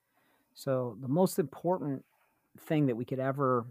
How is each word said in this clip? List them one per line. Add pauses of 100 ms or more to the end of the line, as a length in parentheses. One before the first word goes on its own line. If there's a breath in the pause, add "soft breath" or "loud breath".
(540)
So
the
most
important (540)
thing
that
we
could
ever